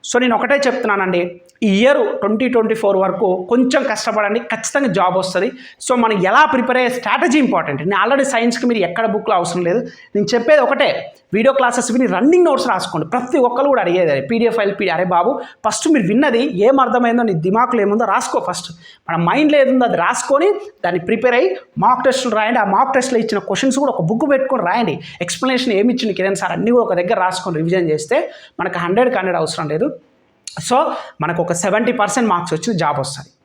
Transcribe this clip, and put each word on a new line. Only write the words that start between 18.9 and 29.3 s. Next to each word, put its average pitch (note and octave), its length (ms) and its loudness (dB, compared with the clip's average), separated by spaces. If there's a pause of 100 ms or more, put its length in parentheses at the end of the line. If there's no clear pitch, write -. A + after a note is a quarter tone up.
మన E3 80 -4 (140)
మైండ్‌లో D4 340 4
ఏదుందో B3+ 260 2
అది - 140 -2
రాసుకొని C4+ 440 2 (380)
దాన్ని F3 240 -2
ప్రిపేర్ A#3+ 300 2
అయ్యి F#4 100 2 (360)
మాక్ B3 220 2
టెస్టులు B3 320 0
రాయండి. A3 240 0
ఆ G3+ 120 0
మాక్ C4 220 2
టెస్ట్‌లో B3+ 260 0
ఇచ్చిన G3+ 260 -2
క్వశ్చన్స్ C4 340 0
కూడా C4+ 120 0
ఒక F3 160 -2
బుక్ A#3+ 220 0
పెట్టుకొని C4 360 0
రాయండి. F#3+ 260 0 (300)
ఎక్స్‌ప్లనేషన్ B3+ 540 -2
ఏమి A#3+ 160 2
ఇచ్చిండు A3+ 240 -4
కిరణ్ G3 240 -2
సార్ F3 140 -4
అన్నీ G3 180 0
కూడా A#3 140 4
ఒక F#3 120 0
దగ్గర F#3 240 0
రాసుకొని E3+ 360 -4
రివిజన్ E3+ 320 0
చేస్తే F#3 260 -2 (420)
మనకు F#3 240 -4
హండ్రెడ్కి A3 360 2
హండ్రెడ్ F3+ 200 -2